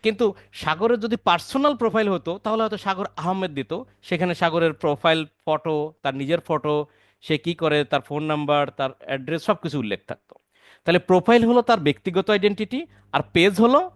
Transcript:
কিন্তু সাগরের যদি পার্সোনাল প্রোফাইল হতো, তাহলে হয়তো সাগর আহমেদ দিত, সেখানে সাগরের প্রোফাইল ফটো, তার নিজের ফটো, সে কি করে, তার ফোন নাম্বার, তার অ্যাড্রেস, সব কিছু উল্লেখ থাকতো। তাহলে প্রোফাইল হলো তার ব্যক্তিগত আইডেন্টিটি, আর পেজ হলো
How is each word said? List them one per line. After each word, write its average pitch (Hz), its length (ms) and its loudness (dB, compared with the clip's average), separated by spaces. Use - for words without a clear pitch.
কিন্তু 214 300 0
সাগরের 208 480 -2
যদি 220 160 -2
পার্সোনাল 262 600 0
প্রোফাইল 220 340 0
হতো, 180 280 -4
তাহলে 220 260 -4
হয়তো 214 140 -4
সাগর 190 280 -4
আহমেদ 185 360 -4
দিত, 139 220 -8
সেখানে 175 340 -2
সাগরের 165 380 0
প্রোফাইল 160 520 0
ফটো, 156 560 -2
তার 135 140 -4
নিজের 143 260 -2
ফটো, 151 460 -2
সে 156 160 -2
কি 170 180 -4
করে, 147 280 0
তার 135 180 -2
ফোন 147 220 -6
নাম্বার, 147 440 0
তার 135 220 -6
অ্যাড্রেস, 135 440 -6
সব 202 200 0
কিছু 147 160 -4
উল্লেখ 101 280 -4
থাকতো। - 280 -14
তাহলে 170 160 2
প্রোফাইল 190 460 4
হলো 240 160 6
তার 233 180 2
ব্যক্তিগত 170 500 -2
আইডেন্টিটি, 208 560 -2
আর - 100 0
পেজ 185 280 4
হলো 285 340 4